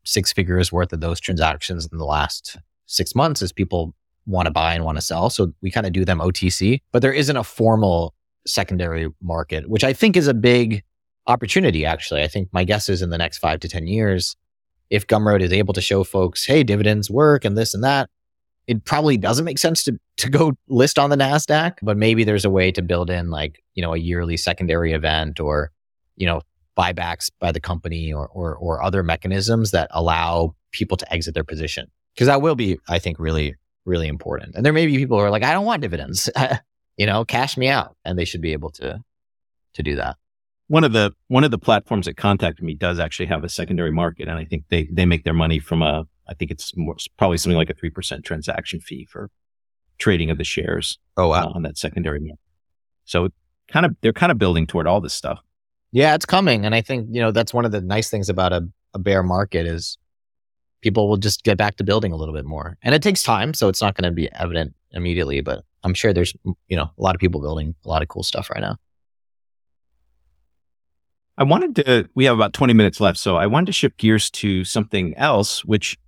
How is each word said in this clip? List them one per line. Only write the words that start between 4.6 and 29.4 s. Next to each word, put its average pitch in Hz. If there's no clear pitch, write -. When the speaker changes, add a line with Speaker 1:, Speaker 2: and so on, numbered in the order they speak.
Speaker 1:
and 82
wanna 78
sell. 85
So 90
we 95
kinda 104
do 92
them 87
O 87
T 90
C, 113
but 120
there 135
isn't 139
a 120
formal 104
secondary 85
market, 82
which 110
I 135
think 190
is 147
a 127
big 117
opportunity, 120
actually. 78
I 76
think 95
my 92
guess 101
is 90
in 87
the 85
next 82
five 80
to 90
ten 85
years, 98
if 101
Gumroad 104
is 90
able 98
to 95
show 98
folks, 92
"Hey, 156
dividends 104
work 143
and 101
this 110
and 101
that," 135
it 113
probably 151
doesn't 113
make 147
sense 165
to, 117
to -
go 147
list 131
on 143
the 147
Nasdaq, 151
but 104
maybe 113
there's 104
a 101
way 92
to 90
build 87
in, 87
like, 76
you 92
know, 82
a 85
yearly 85
secondary 85
event 78
or, 73
you 92
know, 82
buybacks 87
by 87
the 80
company 82
or, 76
or, 85
or 82
other 95
mechanisms 98